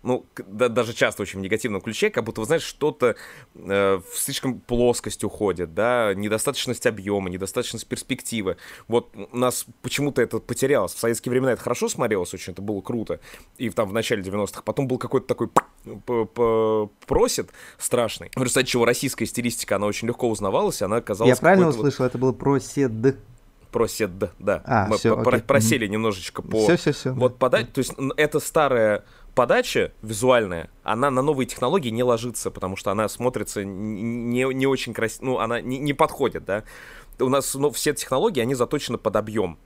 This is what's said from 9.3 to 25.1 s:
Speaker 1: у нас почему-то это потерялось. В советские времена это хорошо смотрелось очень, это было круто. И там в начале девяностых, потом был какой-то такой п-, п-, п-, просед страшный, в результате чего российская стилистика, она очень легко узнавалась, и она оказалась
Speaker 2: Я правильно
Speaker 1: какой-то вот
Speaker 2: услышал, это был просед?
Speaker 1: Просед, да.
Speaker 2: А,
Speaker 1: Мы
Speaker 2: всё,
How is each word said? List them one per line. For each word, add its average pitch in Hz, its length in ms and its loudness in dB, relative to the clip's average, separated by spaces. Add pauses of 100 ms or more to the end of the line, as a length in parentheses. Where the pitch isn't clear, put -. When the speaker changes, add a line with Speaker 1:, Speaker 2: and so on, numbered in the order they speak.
Speaker 1:
у 120 60 -8
нас 123 300 -2 (160)
почему-то 135 400 0
это 110 160 -2
потерялось. 123 560 0
В - 40 -12
советские 117 300 -2
времена 127 220 2
это 107 100 -2
хорошо - 260 -2
смотрелось 107 460 0
очень, 92 200 -12
это 95 100 -10
было 101 180 -4
круто. 107 380 -6 (400)
И 120 100 -4
там 107 200 0
в 95 40 -8
начале 110 300 0
девяностых, 98 400 -4
потом 131 240 -2
был 123 100 0
какой-то - 300 -2
такой 120 220 -2
п-, - 120 4 (420)
п-, 117 220 0
п-, 110 640 2 (160)
просед 165 460 2 (260)
страшный, 117 580 -2
в 127 60 -2
результате 127 300 2
чего 120 140 4
российская 120 420 0
стилистика, 120 480 -2
она 101 100 0
очень 104 220 -2
легко 120 240 0
узнавалась, 110 500 0
и 104 40 0
она 98 100 0
оказалась 113 340 2
Speaker 2:
Я 127 100 4
правильно 180 280 6
Speaker 1:
какой-то 131 160 2
вот 147 60 4
Speaker 2:
услышал, 131 180 0
это 127 100 -2
был 127 160 2
просед? 135 580 0 (800)
Speaker 1:
Просед, 110 400 0 (280)
да. 95 260 0
Speaker 2:
А, 107 240 2
Speaker 1:
Мы 107 80 2
Speaker 2:
всё, 113 180 4